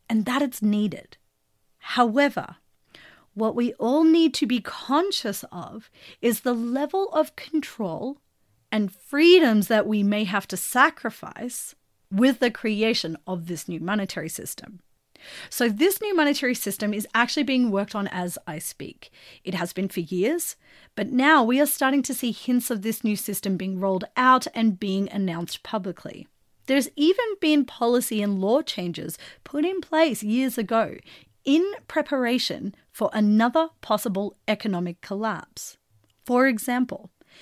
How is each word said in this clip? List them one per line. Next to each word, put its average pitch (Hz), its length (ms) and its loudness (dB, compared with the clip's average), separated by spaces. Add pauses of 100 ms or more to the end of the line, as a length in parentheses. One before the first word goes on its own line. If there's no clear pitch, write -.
and 220 160 2
that 254 160 0
it's 277 200 -4
needed. 208 560 -2 (640)
However, 240 800 0 (760)
what 214 220 -2
we 240 180 0
all 262 300 2
need 320 320 6
to - 100 -2
be 233 160 0
conscious 285 880 -2
of 175 380 -14 (320)
is 226 200 0
the 247 120 0
level 269 580 -2
of 311 240 0
control 247 840 -6 (520)
and 208 220 -2
freedoms 294 720 6
that 214 200 2
we 208 160 0
may 208 200 2
have 196 240 -2
to 185 100 -6
sacrifice - 1160 -2 (340)
with 240 300 4
the 240 120 2
creation 220 680 -2 (100)
of 175 200 -6
this 170 200 -8
new 170 120 -6
monetary 185 500 -4
system. - 500 -14 (720)
So - 180 0
this 269 320 2
new 415 160 -2
monetary 285 400 2
system 208 380 -4
is 208 200 -6
actually 240 300 0
being 247 280 0
worked 196 240 -2
on 202 120 -4
as 180 300 -6 (100)
I 156 120 -8
speak. - 520 -14 (320)
It 185 120 -6
has 175 180 -4
been 190 160 -4
for - 100 -8
years, 190 560 -2 (400)
but - 160 -4
now 269 320 6
we 247 160 4
are 294 60 4
starting 277 380 2
to 269 100 -6
see 240 180 -4
hints 247 380 -2
of 214 140 -4
this 220 200 -4
new 214 120 0
system 196 420 -4
being 190 220 -6
rolled 190 260 0 (100)
out 254 380 4
and 220 260 0
being 196 320 -2
announced 175 520 -4
publicly. - 640 -10 (380)
There's 285 300 2
even 359 300 4 (160)
been 302 240 4
policy 240 560 0
and 202 180 0
law 220 220 2
changes 170 560 -8 (260)
put 302 220 -4
in 370 160 -2
place 311 420 2
years 240 340 0
ago 226 380 -2 (480)
in 339 300 4 (140)
preparation 254 840 -2 (180)
for - 200 -2
another 226 580 4 (120)
possible 208 560 -2 (100)
economic 180 540 -4
collapse. - 760 -8 (480)
For 247 220 4
example, 247 640 -4 (300)